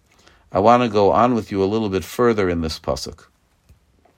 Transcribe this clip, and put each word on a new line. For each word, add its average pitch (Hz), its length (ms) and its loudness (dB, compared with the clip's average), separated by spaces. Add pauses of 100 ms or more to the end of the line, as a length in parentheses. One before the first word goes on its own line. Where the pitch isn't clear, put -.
(520)
I 92 80 0
wanna 120 280 4
go 101 220 2
on 113 240 2
with 107 160 -4
you 98 140 -2
a - 20 0
little 110 220 -2
bit 95 160 -4
further 110 440 0
in 87 120 -2
this 80 180 -6
pasuk. - 460 -8 (920)